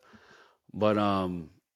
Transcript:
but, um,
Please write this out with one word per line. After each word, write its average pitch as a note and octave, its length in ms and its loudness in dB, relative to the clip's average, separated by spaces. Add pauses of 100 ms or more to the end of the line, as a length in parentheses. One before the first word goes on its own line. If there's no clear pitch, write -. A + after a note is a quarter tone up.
(720)
but, G#2+ 260 2
um, F#2 520 -2 (260)